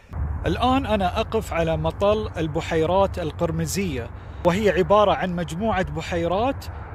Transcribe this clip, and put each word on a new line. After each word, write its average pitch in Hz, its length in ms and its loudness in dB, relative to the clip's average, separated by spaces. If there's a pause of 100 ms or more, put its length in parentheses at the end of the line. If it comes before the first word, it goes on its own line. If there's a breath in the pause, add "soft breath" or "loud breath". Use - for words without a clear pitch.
(460 loud breath)
الآن 254 400 2
أنا 202 340 0
أقف 220 340 -2
على 165 240 0
مطل 202 600 0
البحيرات 165 840 0
القرمزية، 160 880 -2 (360 loud breath)
وهي 190 240 4
عبارة 185 440 6
عن 175 220 -2
مجموعة 175 560 -2
بحيرات، 175 760 -2 (280 loud breath)